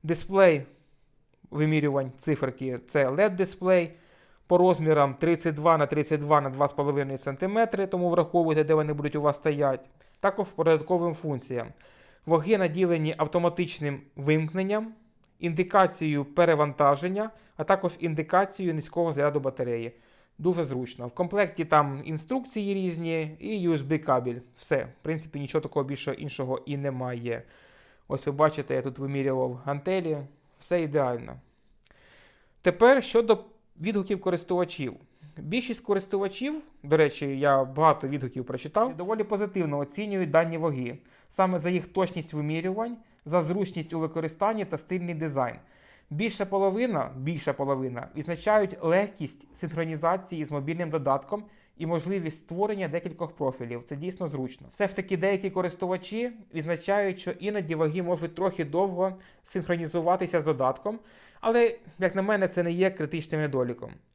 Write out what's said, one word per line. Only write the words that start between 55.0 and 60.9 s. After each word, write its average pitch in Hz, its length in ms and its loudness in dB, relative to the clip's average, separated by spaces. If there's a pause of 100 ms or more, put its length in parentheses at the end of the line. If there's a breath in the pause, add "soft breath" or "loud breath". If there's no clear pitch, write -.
деякі 190 340 0
користувачі 185 840 -4 (220)
відзначають, 180 640 -2
що 175 100 -6
іноді 190 440 -4
ваги 160 280 0
можуть 170 320 -2
трохи 185 300 -2
довго 180 480 0 (300 loud breath)
синхронізуватися 170 1000 0
з 147 40 -6
додатком, 143 540 0 (420 loud breath)